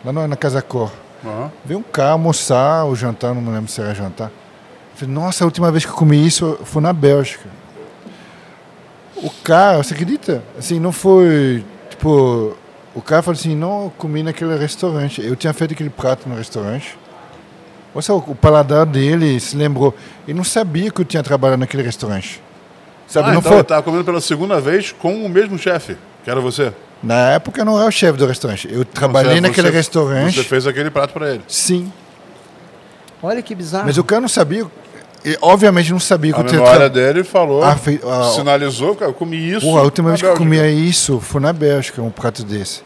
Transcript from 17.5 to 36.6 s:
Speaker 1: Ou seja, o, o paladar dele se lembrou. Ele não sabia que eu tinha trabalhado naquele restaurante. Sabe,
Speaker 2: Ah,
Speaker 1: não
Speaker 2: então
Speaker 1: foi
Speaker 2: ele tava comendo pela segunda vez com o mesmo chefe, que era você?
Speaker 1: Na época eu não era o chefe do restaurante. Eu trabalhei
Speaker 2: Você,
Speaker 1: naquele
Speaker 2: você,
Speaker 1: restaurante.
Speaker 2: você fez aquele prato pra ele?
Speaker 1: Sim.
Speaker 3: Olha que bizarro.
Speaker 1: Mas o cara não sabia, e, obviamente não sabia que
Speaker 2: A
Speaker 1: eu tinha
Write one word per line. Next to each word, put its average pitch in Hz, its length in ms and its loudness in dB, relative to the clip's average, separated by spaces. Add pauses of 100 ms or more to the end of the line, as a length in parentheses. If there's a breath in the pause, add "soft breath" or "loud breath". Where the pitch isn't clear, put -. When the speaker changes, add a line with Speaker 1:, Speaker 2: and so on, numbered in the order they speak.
Speaker 1:
Ou - 60 -8
seja, 208 140 -2
o, 190 40 2 (120)
o 143 40 -6
paladar 151 520 4
dele 147 540 2
se - 160 -8
lembrou. 139 380 0 (320 loud breath)
Ele 147 120 -8
não 180 60 -4
sabia 185 460 -2
que - 120 -6
eu - 20 2
tinha 156 180 -4
trabalhado 131 380 2
naquele 131 220 -4
restaurante. 104 600 -8 (640)
Sabe, 151 220 0
Speaker 2:
Ah, - 40 2
Speaker 1:
não 165 80 4
Speaker 2:
então 160 100 0
Speaker 1:
foi 202 100 8
Speaker 2:
ele 151 40 2
tava 151 180 2
comendo 165 220 -2
pela 170 180 -2
segunda 170 380 -2
vez 170 320 -2
com 208 320 -4
o 202 40 -6
mesmo 196 300 0
chefe, 156 380 -4 (280)
que 117 60 -8
era 131 100 0
você? 127 320 -2 (300)
Speaker 1:
Na 120 300 2
época 160 300 -2
eu - 20 0
não 214 140 2
era 220 100 2
o - 40 4
chefe 165 260 2
do 139 80 2
restaurante. 117 440 -6
Eu 120 140 -4
trabalhei 131 520 2
Speaker 2:
Você, 170 40 4
Speaker 1:
naquele 180 280 2
Speaker 2:
você, 165 80 2
Speaker 1:
restaurante. 151 600 0
Speaker 2:
você 131 80 0
fez 127 220 0
aquele 143 240 -2
prato 139 240 -2
pra 151 160 -4
ele? 117 180 -8
Speaker 1:
Sim. 180 420 -4 (1300)
Speaker 3:
Olha 220 200 -4
que - 120 -12
bizarro. 180 320 -6
Speaker 1:
Mas 143 120 0
o 175 60 0
cara 214 160 0
não 247 80 -4
sabia, 190 360 0 (600)
e, 151 160 -2
obviamente 180 500 6
não 180 80 0
sabia 156 340 2
que - 60 0
Speaker 2:
A - 40 0
Speaker 1:
eu 123 40 0
tinha 139 140 4